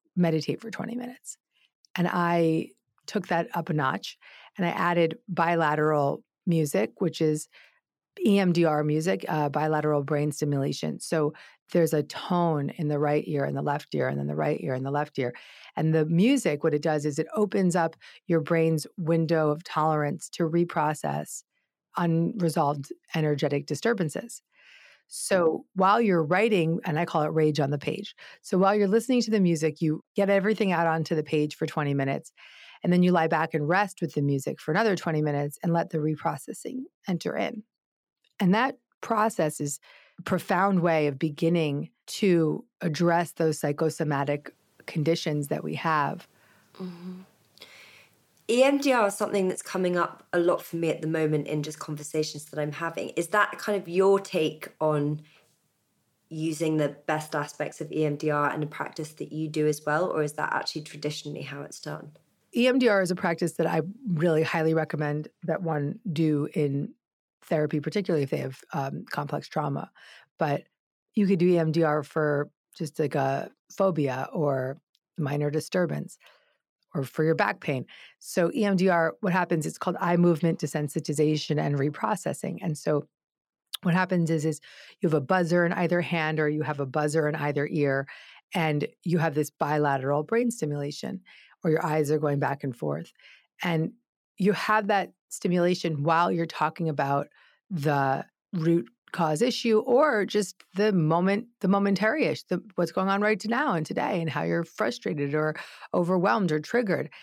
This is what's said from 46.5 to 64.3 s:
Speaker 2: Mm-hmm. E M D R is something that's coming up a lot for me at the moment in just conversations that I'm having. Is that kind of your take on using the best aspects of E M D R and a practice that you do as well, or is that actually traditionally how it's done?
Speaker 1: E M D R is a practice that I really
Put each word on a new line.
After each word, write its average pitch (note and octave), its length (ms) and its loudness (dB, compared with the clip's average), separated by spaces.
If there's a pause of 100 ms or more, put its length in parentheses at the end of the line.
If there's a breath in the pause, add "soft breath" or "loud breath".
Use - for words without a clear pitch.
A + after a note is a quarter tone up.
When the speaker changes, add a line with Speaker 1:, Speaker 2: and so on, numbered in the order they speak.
Speaker 2:
Mm-hmm. F3+ 420 -14 (1300 loud breath)
E A#3+ 140 6
M C#4 140 4
D C#4 140 2
R A3+ 160 4
is G3 60 -4
something G3 340 0
that's - 120 -4
coming F3+ 380 -2
up - 340 -4
a F3 60 2
lot F3 240 2
for - 140 -10
me E3 120 0
at D#3 140 -2
the D#3 60 -2
moment D#3 400 0
in D3+ 140 -2
just D3+ 160 -10
conversations D3+ 680 -6
that - 120 -8
I'm D3+ 140 -4
having. E3 380 -6
Is E3 180 -4
that - 300 0
kind G#3 220 -2
of F3 80 -14
your F#3+ 300 4
take D#3 500 -2 (120)
on D3+ 400 0 (1120 soft breath)
using D#3+ 480 -2
the D3 180 0 (100)
best D#3 280 -4
aspects - 460 -6
of D3+ 120 -8
E - 140 0
M D3 100 -2
D D3+ 140 -2
R D3 200 0
and D3+ 120 -4
a D3 40 -4
practice D3+ 480 -10
that D3+ 180 -12
you D#3 160 -6
do D#3 180 0
as D3+ 180 0
well, D3+ 220 0
or D#3 160 -2
is D3+ 120 -4
that - 180 -4
actually - 300 -4
traditionally D3+ 600 -8
how C#3 180 -12
it's - 200 -16
done? D3+ 320 -12 (440)
Speaker 1:
E A#3+ 100 4
M B3+ 120 4
D B3+ 100 4
R G3+ 140 6
is F3+ 80 0
a F#3 40 0
practice E3+ 400 0
that E3 120 0
I E3 160 0 (320)
really D#3+ 280 2